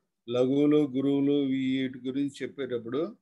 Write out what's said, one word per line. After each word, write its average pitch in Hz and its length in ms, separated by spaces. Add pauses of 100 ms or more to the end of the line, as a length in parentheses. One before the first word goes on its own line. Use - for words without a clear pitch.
(300)
లఘువులు, 139 480
గురువులు 139 540
వీటి 131 680
గురించి 135 440
చెప్పేటప్పుడు 127 800